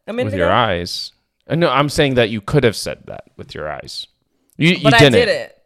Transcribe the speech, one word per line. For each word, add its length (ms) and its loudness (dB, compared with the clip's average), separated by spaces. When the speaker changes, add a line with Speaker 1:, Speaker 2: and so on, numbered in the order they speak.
Speaker 1:
a 60 -10
minute 140 -4
Speaker 2:
With 80 -6
Speaker 1:
ago? 100 0
Speaker 2:
your 80 2
eyes. 600 -2
Uh, 80 -4
no, 140 2
I'm 180 2
saying 260 0
that 160 2
you 100 -6
could 220 0
have 140 2
said 300 -10
that 180 -16
with 200 -18
your 120 -10
eyes. 380 -12
You, 180 2
you 100 -4
Speaker 1:
But 140 4
Speaker 2:
didn't. 160 6
Speaker 1:
I 100 4
didn't. 280 -4